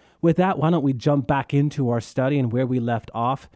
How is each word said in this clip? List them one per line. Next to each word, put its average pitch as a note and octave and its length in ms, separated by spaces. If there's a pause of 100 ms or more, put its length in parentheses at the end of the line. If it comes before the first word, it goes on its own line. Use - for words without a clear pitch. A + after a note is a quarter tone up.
(220)
with E3 160
that, F3+ 220
why D3+ 100
don't E3+ 140
we C#3 100
jump C#3 320
back C#3 260
into C#3+ 380
our A#2+ 120
study C3+ 360
and B2 140
where B2 160
we B2+ 120
left A#2 360
off. B2+ 400